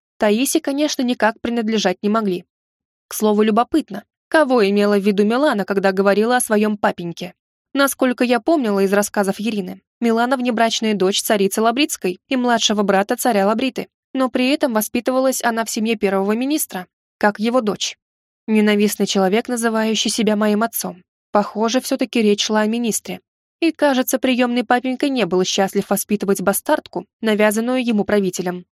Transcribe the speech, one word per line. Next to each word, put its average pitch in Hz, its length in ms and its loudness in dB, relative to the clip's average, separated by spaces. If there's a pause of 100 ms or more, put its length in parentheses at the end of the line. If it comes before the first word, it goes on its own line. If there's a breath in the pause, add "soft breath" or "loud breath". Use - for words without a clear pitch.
(180)
Таисе, 226 420 2
конечно, 285 440 -2
никак 240 360 -2
принадлежать 220 600 -2
не 208 80 0
могли. 202 360 -2 (640)
К - 60 -12
слову, 214 260 2
любопытно, 220 640 0 (240)
кого 262 420 4
имела 202 300 2
в - 20 0
виду 202 240 2
Милана, 233 400 2
когда 196 260 0
говорила 202 460 2
о - 20 -2
своём 214 380 0
папеньке? 175 560 -6 (400)
Насколько 262 500 0
я 240 160 2
помнила 226 420 0
из 196 120 2
рассказов 202 460 0
Ирины, 202 420 -6 (180)
Милана 240 380 0
внебрачная 226 560 0
дочь 196 260 0
царицы 202 400 0
Лабридской 226 680 0
и 269 80 -2
младшего 233 480 0
брата 202 320 0
царя 208 320 0
Лабриты, 233 400 -2 (260)
но 262 160 0
при 254 200 0
этом 277 260 0
воспитывалась 254 680 -2
она 226 220 -2
в 226 60 -10
семье 220 240 -2
первого 196 380 0
министра, 254 520 -4 (320)
как 208 220 0
его 233 220 0
дочь. - 360 -4 (480)
Ненавистный 208 600 2
человек, 196 400 0
называющий 220 640 -2
себя 214 240 0
моим 208 260 0
отцом. 180 420 -6 (280)
Похоже, 220 500 0
всё-таки 254 400 -2
речь 208 240 2
шла 214 160 0
о 214 60 0
министре. 220 540 -4 (380)
И, 330 120 0
кажется, 262 480 0
приёмный 247 440 0
папенька 254 460 -2
не 254 160 -2
был 180 180 0
счастлив 196 460 -2
воспитывать 202 520 -2
бастардку, 196 640 -4 (140)
навязанную 220 640 2
ему 220 200 0
правителем. 190 600 -2 (120)